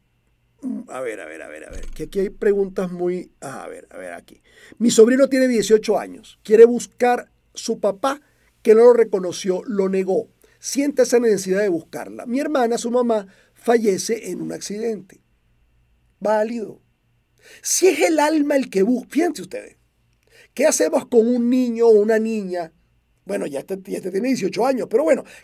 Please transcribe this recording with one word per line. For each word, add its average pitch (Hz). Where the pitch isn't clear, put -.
a 131
ver, 110
a 80
ver, 78
a -
ver, 78
a -
ver, -
que -
aquí 156
hay 196
preguntas 196
muy, 180
a 113
ver, 85
a -
ver, 90
aquí. -
"Mi 240
sobrino 247
tiene 262
dieciocho 214
años, 98
quiere 214
buscar 240
su -
papá 269
que 220
no 226
lo 247
reconoció, 185
lo 196
negó. 190
Siente 277
esa 240
necesidad 190
de 208
buscarla. 120
Mi 247
hermana, 254
su 240
mamá, 226
fallece 220
en 175
un 160
accidente." 208
Válido. 214
Si -
es 302
el 330
alma 294
el 269
que 190
busca, 233
fíjense 294
ustedes, -
¿qué 285
hacemos 302
con 226
un 240
niño 240
o 226
una 214
niña? 190
Bueno, 196
ya 139
este, 190
ya 190
este 185
tiene 202
dieciocho 196
años, 254
pero 240
bueno, 302